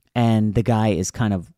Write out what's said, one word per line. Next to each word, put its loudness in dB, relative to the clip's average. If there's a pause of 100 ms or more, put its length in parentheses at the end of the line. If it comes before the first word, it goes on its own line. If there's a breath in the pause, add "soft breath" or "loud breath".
(140)
And 2
the 2
guy 0
is -2
kind -2
of -6